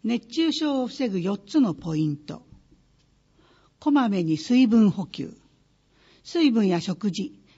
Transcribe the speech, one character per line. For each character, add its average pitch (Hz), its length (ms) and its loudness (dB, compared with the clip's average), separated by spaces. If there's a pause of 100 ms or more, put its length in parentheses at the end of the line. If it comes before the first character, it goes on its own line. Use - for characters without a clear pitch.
熱 233 220 -4
中 330 260 -2
症 285 300 -2
を 247 40 -4
防 254 220 -6
ぐ 190 120 -4
四 196 180 -4
つ - 220 -2
の 208 120 2
ポ 160 240 -6
イ 156 100 0
ン 147 100 -2
ト。 - 300 -18 (1300)
こ 302 120 -2
ま 262 200 4
め 190 120 0
に 160 140 0
水 247 300 2
分 214 240 6
補 190 160 -6
給。 - 280 -14 (880)
水 320 260 2
分 220 180 2
や 170 140 0
食 196 280 -4
事、 - 300 -10 (180)